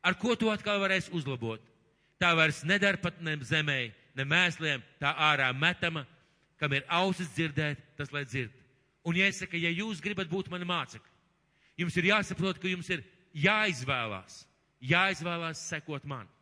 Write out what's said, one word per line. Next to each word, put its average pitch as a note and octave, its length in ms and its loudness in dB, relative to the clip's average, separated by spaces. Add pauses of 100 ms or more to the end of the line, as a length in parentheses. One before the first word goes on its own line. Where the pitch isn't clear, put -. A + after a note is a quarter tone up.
ar F#3 160 2
ko A3+ 160 2
to A3 160 2
atkal G3+ 320 0
varēs F#3+ 320 0
uzlabot? B2 480 -4 (560)
Tā F3 200 4
vairs D#3 280 4
nedara G3 320 4
pat F3 240 -4
ne D#3 200 -2
zemē, C3+ 500 0 (220)
ne C3+ 140 -2
mēsliem, D#3+ 540 2 (180)
tā C#3+ 180 2
ārā C#3+ 380 4
metama, E3 480 0 (560)
kam C#3+ 160 2
ir C#3 100 -2
ausis F3+ 480 2
dzirdēt, D3+ 460 -2 (180)
tas C#3+ 160 -8
lai C#3+ 100 -2
dzird. B2 280 -4 (500)
Un E3+ 160 0
ja F#3+ 80 6
es F#3+ 160 0
saku, E3+ 160 -6
ja E3+ 140 0
jūs F#3+ 300 -4
gribat F#3+ 280 -4
būt F#3 200 -2
mani F3+ 180 -6
mācekļi, D3+ 420 -6 (720)
jums F3 160 0
ir F3+ 140 4
jāsaprot, F#3+ 500 0
ka F#3 80 -2
jums F3+ 240 -6
ir D#3+ 80 -6 (320)
jāizvēlās, C3+ 1120 0 (380)
jāizvēlās E3+ 840 0
sekot D3+ 400 -8
man. B2 220 -8 (140)